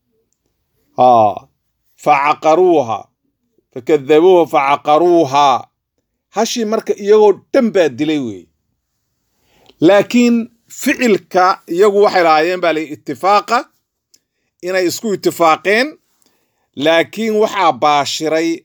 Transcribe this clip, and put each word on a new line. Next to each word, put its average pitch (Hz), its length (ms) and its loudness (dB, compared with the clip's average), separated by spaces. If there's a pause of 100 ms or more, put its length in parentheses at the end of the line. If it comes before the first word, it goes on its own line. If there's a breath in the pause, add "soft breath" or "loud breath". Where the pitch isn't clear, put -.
(960)
Haa, 117 500 2 (460)
"فعقروها، 147 1200 0 (640)
فكذبوها 151 680 2
فعقروها." 147 1200 0 (680)
Hashii 226 300 -4
marka 208 300 -4
iyagoo 208 380 2 (200)
dhan 233 180 0
baa 165 180 0
dilay 151 300 -4
weeye. 101 280 -10 (1300 soft breath)
Laakiin 202 540 2 (320)
ficilka 196 800 -2 (220)
iyagu 196 340 0
waxay 185 220 2
lahaayeen 170 380 0
baa 170 120 -2
la 156 60 -6
yidhi 151 140 -10
ittifaaqa, 196 640 -2 (1040)
inay 185 240 -2
isku 196 260 -8
ittifaaqeen. 175 720 0 (920)
Laakiin 165 580 -2
waxaa 208 380 0
baashiray 151 760 -2 (160)